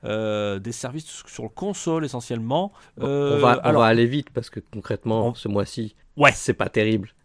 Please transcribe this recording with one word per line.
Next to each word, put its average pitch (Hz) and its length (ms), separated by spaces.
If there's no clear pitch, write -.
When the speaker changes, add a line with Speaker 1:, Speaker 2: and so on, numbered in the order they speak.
Speaker 1:
euh, 107 540
des 107 140
services 135 540
sur - 160
le 110 80
console 175 560
essentiellement. 127 640
Speaker 2:
Bon, 156 100
Speaker 1:
Euh, 143 300
Speaker 2:
on 143 40
va, 123 220
on - 60
Speaker 1:
alors 117 140
Speaker 2:
va 110 60
aller 117 180
vite 139 240
parce - 180
que - 120
concrètement, 110 680
Speaker 1:
on 120 60
Speaker 2:
ce - 140
mois-ci, 101 460
Speaker 1:
Ouais. 147 180
Speaker 2:
c'est - 200
pas 98 160
terrible. 107 400